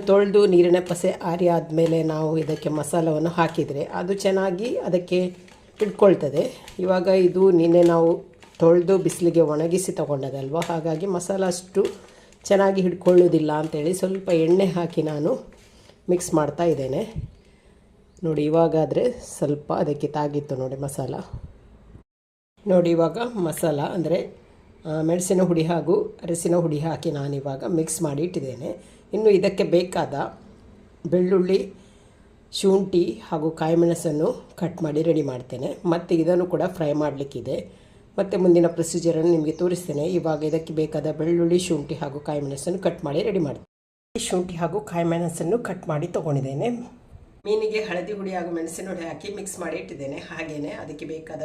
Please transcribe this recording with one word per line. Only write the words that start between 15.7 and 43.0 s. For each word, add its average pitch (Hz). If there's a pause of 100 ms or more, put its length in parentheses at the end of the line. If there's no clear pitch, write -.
ಮಿಕ್ಸ್ 180
ಮಾಡ್ತಾ 151
ಇದ್ದೇನೆ. 143 (840)
ನೋಡಿ, 151
ಇವಾಗಾದರೆ 160
ಸ್ವಲ್ಪ -
ಅದಕ್ಕೆ 147
ತಾಗಿತ್ತು 143
ನೋಡಿ 131
ಮಸಾಲ. 139 (1500)
ನೋಡಿ, 175
ಇವಾಗ 165
ಮಸಾಲ 175
ಅಂದರೆ, 165 (480)
ಆ, 160
ಮೆಣಸಿನ 180
ಹುಡಿ 170
ಹಾಗೂ 165
ಅರಸಿನ 170
ಹುಡಿ 156
ಹಾಕಿ 156
ನಾನಿವಾಗ 139
ಮಿಕ್ಸ್ 160
ಮಾಡಿ 147
ಇಟ್ಟಿದ್ದೇನೆ. 135 (360)
ಇನ್ನು 214
ಇದಕ್ಕೆ 190
ಬೇಕಾದ 160 (680)
ಬೆಳ್ಳುಳ್ಳಿ, 180 (800)
ಶುಂಠಿ 190
ಹಾಗೂ 156
ಕಾಯಿಮೆಣಸನ್ನು 165
ಕಟ್ 175
ಮಾಡಿ 156
ರೆಡಿ 156
ಮಾಡ್ತೇನೆ. 131
ಮತ್ತು 175
ಇದನ್ನು 175
ಕೂಡ 165
ಫ್ರೈ 165
ಮಾಡಲಿಕ್ಕಿದೆ, 139 (480)
ಮತ್ತು 196
ಮುಂದಿನ 175
ಪ್ರೊಸೀಜರನ್ನು 165
ನಿಮಗೆ 156
ತೋರಿಸ್ತೇನೆ. 170
ಇವಾಗ 156
ಇದಕ್ಕೆ 156
ಬೇಕಾದ 151
ಬೆಳ್ಳುಳ್ಳಿ, 170
ಶುಂಠಿ 165
ಹಾಗೂ 147
ಕಾಯಿಮೆಣಸನ್ನು 147
ಕಟ್ 175